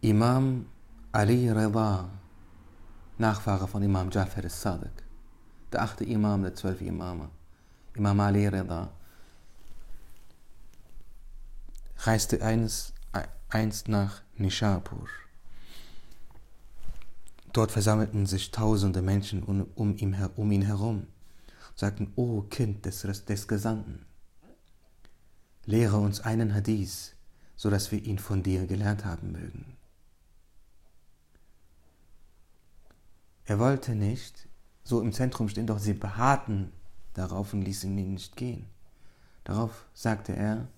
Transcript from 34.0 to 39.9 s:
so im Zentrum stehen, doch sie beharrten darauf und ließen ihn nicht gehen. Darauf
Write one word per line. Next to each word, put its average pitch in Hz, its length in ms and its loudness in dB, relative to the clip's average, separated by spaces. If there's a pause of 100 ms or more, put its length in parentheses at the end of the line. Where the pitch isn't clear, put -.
so 117 180 2
im 107 120 0
Zentrum 123 360 0
stehen, 104 180 -4
doch 107 120 0
sie 104 140 2
beharrten 104 800 2 (400)
darauf 92 400 -4
und 101 100 0
ließen 98 340 -2
ihn 98 180 -2
nicht - 220 -10
gehen. 117 300 -6 (800)
Darauf 110 480 -2